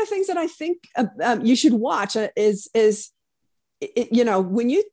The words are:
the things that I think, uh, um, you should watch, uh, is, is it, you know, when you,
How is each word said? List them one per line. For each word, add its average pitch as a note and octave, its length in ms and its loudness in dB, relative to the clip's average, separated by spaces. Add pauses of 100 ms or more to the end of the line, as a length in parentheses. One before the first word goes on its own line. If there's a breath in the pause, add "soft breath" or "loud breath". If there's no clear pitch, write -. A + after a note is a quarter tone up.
the G#4+ 60 -2
things G4 200 -4
that F4+ 100 -2
I E4+ 120 -2
think, E4 300 -8 (180)
uh, A#3+ 100 0 (160)
um, A3 240 0
you B3 80 4
should B3+ 200 2
watch, A3+ 420 -2
uh, G#3+ 180 -2
is, G#3 400 0
is G#3+ 360 2 (680)
it, A3 300 -4
you A#3 140 4
know, G3+ 160 2
when G3 280 0
you, E4+ 140 2 (100)